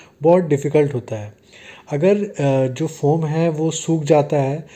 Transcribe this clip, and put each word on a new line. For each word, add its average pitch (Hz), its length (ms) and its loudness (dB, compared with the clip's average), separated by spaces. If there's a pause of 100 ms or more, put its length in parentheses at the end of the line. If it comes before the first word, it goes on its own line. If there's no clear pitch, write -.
(220)
बहुत 175 220 4
डिफ़िकल्ट 147 500 0
होता 117 220 -8
है। 104 180 -12 (560)
अगर, 175 280 2
अ, 139 520 0
जो 143 200 -6
फोम 151 360 0
है 160 260 0
वो 156 220 -2
सूख 165 300 -2
जाता 147 360 2
है 139 260 -4 (100)